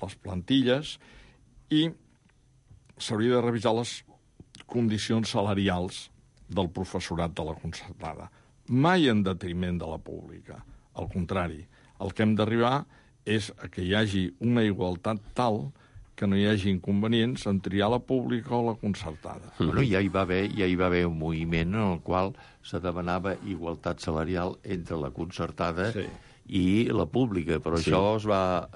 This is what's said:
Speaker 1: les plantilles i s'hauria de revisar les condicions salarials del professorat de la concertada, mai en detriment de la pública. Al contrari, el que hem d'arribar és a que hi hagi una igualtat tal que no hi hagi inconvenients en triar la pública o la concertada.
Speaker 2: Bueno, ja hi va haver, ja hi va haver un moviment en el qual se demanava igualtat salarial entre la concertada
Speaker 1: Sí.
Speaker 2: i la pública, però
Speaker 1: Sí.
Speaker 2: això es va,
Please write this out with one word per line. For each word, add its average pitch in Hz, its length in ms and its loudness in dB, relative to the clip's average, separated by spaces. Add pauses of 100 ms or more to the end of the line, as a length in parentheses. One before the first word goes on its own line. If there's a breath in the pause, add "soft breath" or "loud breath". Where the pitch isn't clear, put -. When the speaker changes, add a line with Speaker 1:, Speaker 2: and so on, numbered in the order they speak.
Speaker 1:
les 95 140 -10
plantilles 123 840 0 (720 loud breath)
i 156 180 4 (1080)
s'hauria 117 380 2
de 123 60 6
revisar 117 320 2
les 117 300 -4 (640)
condicions 113 600 0
salarials 98 800 0 (380)
del 92 220 0
professorat 87 640 -4
de 87 140 -6
la 80 80 -6
concertada, 82 720 -12 (380 soft breath)
mai 151 420 4
en 104 140 4
detriment 90 560 -2
de 82 80 -8
la 80 100 -6
pública. 82 640 -14 (340 soft breath)
Al 92 140 -6
contrari, 87 520 -4 (380 soft breath)
el 95 140 -6
que 110 100 2
hem 107 120 6
d'arribar 117 500 2 (400 soft breath)
és 104 260 -2 (100)
a - 80 -12
que 92 140 -6
hi 90 120 0
hagi 101 300 2 (140)
una 120 240 2
igualtat 92 580 -2 (120)
tal 123 380 0 (440 soft breath)
que 104 120 -2
no 98 100 4
hi 101 80 4
hagi 104 240 2
inconvenients 110 800 0
en 98 120 2
triar 101 280 0
la 120 100 2
pública 123 540 -2
o 120 140 2
la 110 100 -2
concertada. - 800 -6
Speaker 2:
Bueno, 80 240 2
ja 98 220 4
hi 98 80 2
va 95 100 2
haver, 92 220 2 (100)
ja 95 160 2
hi 90 80 4
va 92 80 4
haver 87 220 4
un 82 100 -2
moviment 82 560 0
en 110 120 0 (100)
el 76 100 -8
qual 92 280 0 (280 loud breath)
se - 180 -8
demanava 90 540 -2 (160)
igualtat 82 540 -6
salarial 87 600 -2
entre 85 380 -6
la 69 80 -4
concertada 85 840 -4
Speaker 1:
Sí. 101 100 -4 (420 loud breath)
Speaker 2:
i 92 200 0 (260)
la 85 160 2
pública, 90 520 0
però 80 200 0
Speaker 1:
Sí. 80 100 0
Speaker 2:
això 98 280 4
es 107 100 -4
va, 92 480 2